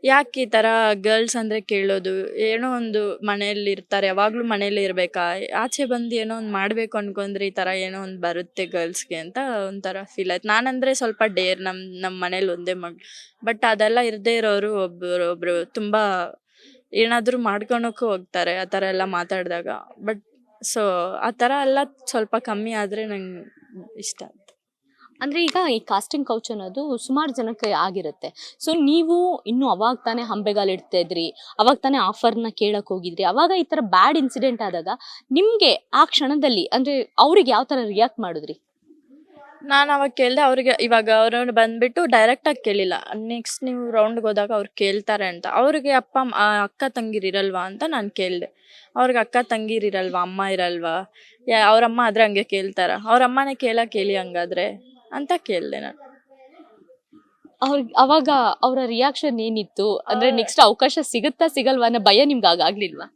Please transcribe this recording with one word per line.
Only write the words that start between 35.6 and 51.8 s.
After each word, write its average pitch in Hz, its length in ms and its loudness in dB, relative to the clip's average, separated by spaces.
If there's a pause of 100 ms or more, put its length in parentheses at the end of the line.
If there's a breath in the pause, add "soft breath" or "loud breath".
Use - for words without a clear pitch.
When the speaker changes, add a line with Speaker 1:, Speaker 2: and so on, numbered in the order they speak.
Speaker 2:
ಆ 285 100 8
ಕ್ಷಣದಲ್ಲಿ 269 600 0
ಅಂದ್ರೆ 262 520 -2
ಅವ್ರಿಗೆ 349 320 6
ಯಾವ 233 140 4
ತರ - 220 -2
ರಿಯಾಕ್ಟ್ 214 340 0
ಮಾಡಿದ್ರಿ? 160 400 -8 (1000)
Speaker 1:
ನಾನ್ 285 320 4
ಅವಾಗ 277 160 2
ಕೇಳ್ದೆ 254 300 2
ಅವ್ರಿಗೆ. 262 300 4 (100)
ಇವಾಗ 226 300 4
ಅವ್ರವ್ರು 226 420 4
ಬಂದ್ಬಿಟ್ಟು 226 520 2
ಡೈರೆಕ್ಟ್ 240 440 4
ಆಗಿ 294 160 -2
ಕೇಳಿಲ್ಲ. 196 300 0 (200)
ನೆಕ್ಸ್ಟ್ 226 500 -8
ನೀವು 247 260 -6
ರೌಂಡ್‌ಗೆ 226 360 2
ಹೋದಾಗ 208 260 0
ಅವ್ರು 208 220 -4
ಕೇಳ್ತಾರೆ 202 520 0
ಅಂತ. 175 260 -8
ಅವ್ರಿಗೆ 285 380 2
ಅಪ್ಪ 262 300 0
ಅಮ್ಮ, 254 160 -2
ಆ, 208 260 2
ಅಕ್ಕ 202 260 -4
ತಂಗಿರ್ 220 360 -6
ಇರಲ್ವಾ 190 420 0
ಅಂತ 196 200 -10
ನಾನ್ 240 240 -4
ಕೇಳ್ದೆ. 185 360 -4 (500 soft breath)
ಅವ್ರಿಗೆ 247 220 2
ಅಕ್ಕ 220 240 -2
ತಂಗಿರ್ 220 420 -4
ಇರಲ್ವಾ, 185 380 -2
ಅಮ್ಮ 185 200 -6
ಇರಲ್ವಾ? 180 680 -4 (360 soft breath)
ಯಾ-, 220 200 6
ಅವ್ರಮ್ಮ 233 360 6